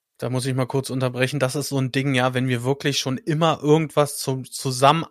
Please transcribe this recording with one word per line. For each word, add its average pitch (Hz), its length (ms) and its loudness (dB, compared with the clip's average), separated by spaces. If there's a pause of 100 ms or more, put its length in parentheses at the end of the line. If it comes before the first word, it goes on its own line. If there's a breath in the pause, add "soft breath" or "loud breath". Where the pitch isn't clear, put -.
(200)
da 123 100 -4
muss 123 160 -2
ich 135 80 -2
mal 127 140 0
kurz 135 220 -2
unterbrechen, 127 500 -2
das 127 160 0
ist 143 120 -4
so 143 100 -2
ein 131 140 0
Ding, 135 220 0
ja, 127 200 2
wenn 127 140 0
wir 123 160 0
wirklich 139 360 0
schon 131 180 -4
immer 156 440 0
irgendwas 151 580 2
zum, 131 300 -6
zusammen 139 600 2